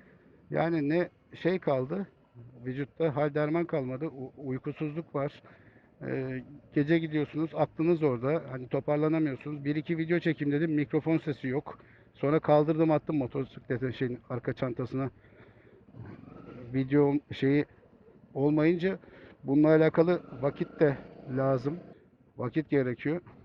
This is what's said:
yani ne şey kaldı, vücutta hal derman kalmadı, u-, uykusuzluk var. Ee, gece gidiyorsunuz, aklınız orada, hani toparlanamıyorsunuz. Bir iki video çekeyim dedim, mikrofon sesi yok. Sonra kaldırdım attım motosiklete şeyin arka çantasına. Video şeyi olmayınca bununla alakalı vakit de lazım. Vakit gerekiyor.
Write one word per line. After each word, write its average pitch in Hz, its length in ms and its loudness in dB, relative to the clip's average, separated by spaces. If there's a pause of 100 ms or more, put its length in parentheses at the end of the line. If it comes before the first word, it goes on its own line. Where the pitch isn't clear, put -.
(500)
yani 151 400 0
ne 170 200 2 (240)
şey 180 260 0
kaldı, 147 480 -2 (580)
vücutta 135 500 -2
hal 147 180 0
derman 151 320 0
kalmadı, 135 420 -4
u-, 131 300 -12
uykusuzluk 147 760 -6
var. 143 280 -6 (580)
Ee, 131 420 -6 (300)
gece 156 260 4
gidiyorsunuz, 151 560 -2
aklınız 160 480 0
orada, 135 480 0
hani 127 160 -10
toparlanamıyorsunuz. 147 960 -2
Bir 147 100 0
iki 160 220 -4
video 165 220 0
çekeyim 147 340 0
dedim, 160 180 0
mikrofon 151 460 2
sesi 139 300 -4
yok. 131 320 -6 (340)
Sonra 147 260 2
kaldırdım 156 520 4
attım 151 260 0
motosiklete 127 760 -4
şeyin 123 260 -2 (100)
arka 123 240 -4
çantasına. 131 560 -4 (1600)
Video 139 400 4 (180)
şeyi 139 340 2 (680)
olmayınca 160 680 2 (440)
bununla 143 240 4
alakalı 160 540 6 (200)
vakit - 380 -4
de 143 180 4 (400)
lazım. 135 420 -2 (580)
Vakit 123 320 -4
gerekiyor. 143 520 0 (240)